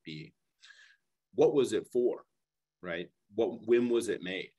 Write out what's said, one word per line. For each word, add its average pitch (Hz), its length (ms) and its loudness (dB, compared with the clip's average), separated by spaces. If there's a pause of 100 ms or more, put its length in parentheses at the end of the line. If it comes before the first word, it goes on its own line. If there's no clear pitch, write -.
be? 78 260 -14 (1000)
What 135 200 4
was 120 200 2
it - 180 -2
for, 123 320 0 (580)
right? 87 280 -8 (240)
What, 113 340 -2
when 120 220 4
was 113 180 0
it 98 140 -4
made? 92 360 -8